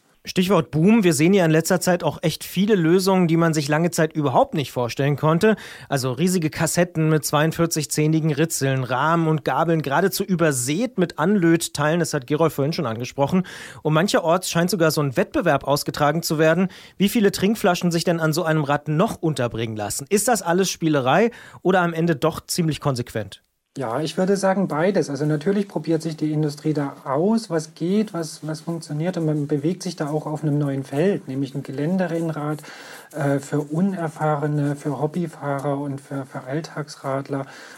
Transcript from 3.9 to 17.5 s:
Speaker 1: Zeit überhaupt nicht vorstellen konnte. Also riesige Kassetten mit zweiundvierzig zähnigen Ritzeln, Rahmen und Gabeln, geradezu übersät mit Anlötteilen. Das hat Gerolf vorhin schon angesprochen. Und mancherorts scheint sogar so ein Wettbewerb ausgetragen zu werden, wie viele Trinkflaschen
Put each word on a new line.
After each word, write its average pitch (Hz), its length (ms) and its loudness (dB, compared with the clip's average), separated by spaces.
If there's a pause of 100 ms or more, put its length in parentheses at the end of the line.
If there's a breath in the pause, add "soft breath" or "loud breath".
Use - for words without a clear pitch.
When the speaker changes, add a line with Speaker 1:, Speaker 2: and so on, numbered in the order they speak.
Speaker 1:
Zeit 160 200 0
überhaupt 156 440 0
nicht 143 180 -4
vorstellen 135 420 0
konnte. 170 400 4 (320 loud breath)
Also 131 240 -2
riesige 160 380 0
Kassetten 160 580 0
mit 156 160 2
zweiundvierzig 160 680 0
zähnigen 156 420 2
Ritzeln, 135 500 0
Rahmen 156 460 0
und 156 160 0
Gabeln, 160 360 2
geradezu 180 440 0
übersät 156 720 0
mit 175 200 -2
Anlötteilen. 165 840 2
Das - 120 -2
hat 131 140 -4
Gerolf 151 280 0
vorhin 147 180 0
schon 151 140 -4
angesprochen. 139 560 0 (400 loud breath)
Und 156 100 2
mancherorts 180 560 2
scheint 170 200 2
sogar 165 220 2
so 151 80 0
ein 139 160 -2
Wettbewerb 180 480 2
ausgetragen 147 600 0
zu 160 140 -2
werden, 165 300 4 (300 loud breath)
wie 190 100 4
viele 202 240 4
Trinkflaschen 196 600 2